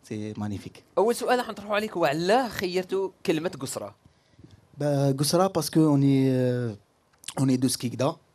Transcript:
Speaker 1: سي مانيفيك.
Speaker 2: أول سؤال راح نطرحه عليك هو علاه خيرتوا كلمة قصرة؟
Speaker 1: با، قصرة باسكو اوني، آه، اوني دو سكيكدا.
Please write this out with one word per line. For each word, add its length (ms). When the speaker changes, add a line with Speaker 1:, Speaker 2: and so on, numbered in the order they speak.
Speaker 1:
سي 340
مانيفيك. 460
Speaker 2:
أول 180
سؤال 240
راح 100
نطرحه 260
عليك 220
هو 80
علاه 440
خيرتوا 600
كلمة 240
قصرة؟ 460
Speaker 1:
با، 340
قصرة 360
باسكو 380
اوني، 460
آه، 440
اوني 180
دو 100
سكيكدا. 480